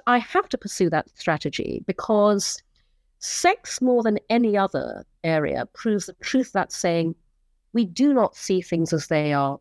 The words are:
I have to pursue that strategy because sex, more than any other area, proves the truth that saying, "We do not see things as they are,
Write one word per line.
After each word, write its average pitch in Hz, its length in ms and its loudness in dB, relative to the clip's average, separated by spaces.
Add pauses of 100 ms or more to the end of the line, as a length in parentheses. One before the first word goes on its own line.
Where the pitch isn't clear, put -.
I 247 120 4
have 339 320 -2
to - 80 -2
pursue 185 320 0
that 156 260 -2
strategy - 720 -4
because 208 720 2 (600)
sex, - 600 -2
more 247 220 2
than 220 160 2 (100)
any 226 280 2
other 151 500 -2 (180)
area, 147 480 0
proves 208 340 -2
the - 80 -16
truth - 380 -2
that 185 200 -2
saying, 170 420 0 (580)
"We 233 120 0
do 240 280 2
not 247 240 2
see 185 240 -2
things 165 320 -2
as 156 140 -2
they 151 260 0
are, 139 280 0